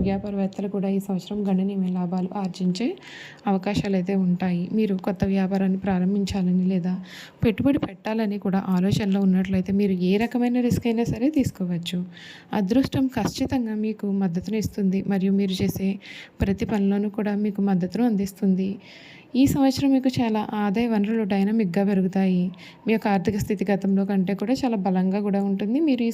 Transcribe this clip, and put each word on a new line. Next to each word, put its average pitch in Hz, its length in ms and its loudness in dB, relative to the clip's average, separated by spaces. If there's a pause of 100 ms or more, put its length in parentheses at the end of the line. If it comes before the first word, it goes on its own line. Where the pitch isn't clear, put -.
వ్యాపారవేత్తలు 196 680 -4
కూడా 196 200 -2
ఈ - 100 0
సంవత్సరం 196 320 -4 (100)
గణనీయమైన 190 500 0
లాభాలు 180 320 -2 (120)
ఆర్జించే 185 460 -2 (640)
అవకాశాలు 196 480 0
అయితే 196 240 -2
ఉంటాయి. 180 400 0 (140)
మీరు 202 180 2 (100)
కొత్త 196 180 -2 (100)
వ్యాపారాన్ని 190 520 0
ప్రారంభించాలని 185 840 0
లేదా 180 240 0 (480)
పెట్టుబడి 269 420 2
పెట్టాలని 208 600 -4
కూడా 190 160 0 (140)
ఆలోచనలో 196 520 2
ఉన్నట్లయితే 190 540 2
మీరు 196 140 2 (140)
ఏ - 20 4 (120)
రకమైన 240 440 0
రిస్క్ - 220 0
అయినా 233 220 0
సరే 233 260 0
తీసుకోవచ్చు. 180 600 -2 (600)
అదృష్టం 262 460 2 (120)
ఖచ్చితంగా 226 580 -2 (100)
మీకు 214 220 -4 (160)
మద్దతును 185 400 -2
ఇస్తుంది 190 360 0 (140)
మరియు 196 260 2
మీరు 190 220 0
చేసే 190 280 0 (540)
ప్రతి 202 300 0
పనిలోనూ 202 360 2 (100)
కూడా 208 140 0 (120)
మీకు 208 140 -2 (100)
మద్దతును 185 400 2
అందిస్తుంది. 196 360 -2 (960)
ఈ - 20 8 (100)
సంవత్సరం 269 420 2
మీకు 262 240 2
చాలా 220 240 0 (180)
ఆదాయ 208 320 2
వనరులు 214 400 2
డైనమిక్‌గా 202 560 2
పెరుగుతాయి. 185 560 2 (400)
మీ 247 100 0
యొక్క 220 200 0
ఆర్థిక 190 280 0
స్థితి 185 280 -2
గతంలో 196 400 2
కంటే 190 300 0
కూడా 214 200 0
చాలా 233 160 0 (100)
బలంగా 185 400 2
కూడా 196 220 0
ఉంటుంది. 202 300 0 (100)
మీరు 247 180 2
ఈ 233 80 0